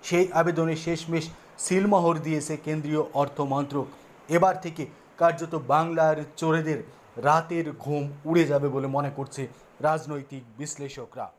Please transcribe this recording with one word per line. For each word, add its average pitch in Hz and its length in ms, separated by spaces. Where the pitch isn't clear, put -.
সেই 175 220
আবেদনে 165 360
শেষমেশ 165 400
সিলমোহর 185 500
দিয়েছে 156 280
কেন্দ্রীয় 156 380
অর্থমন্ত্রক। 139 720
এবার 175 320
থেকে 160 220
কার্যত 165 360
বাংলার 160 440
চোরেদের 160 440
রাতের 160 480
ঘুম 143 200
উড়ে 165 200
যাবে 143 300
বলে 135 120
মনে 135 300
করছে 139 240
রাজনৈতিক 147 600
বিশ্লেষকরা। 135 680